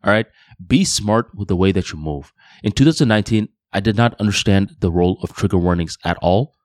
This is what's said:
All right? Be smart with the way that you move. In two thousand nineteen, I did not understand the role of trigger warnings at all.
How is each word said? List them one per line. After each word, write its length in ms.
All 80
right? 140
Be 180
smart 520
with 120
the 80
way 160
that 200
you 80
move. 340
In 80
two 140
thousand 220
nineteen, 420
I 100
did 140
not 240
understand 600
the 120
role 300
of 140
trigger 240
warnings 440
at 200
all. 420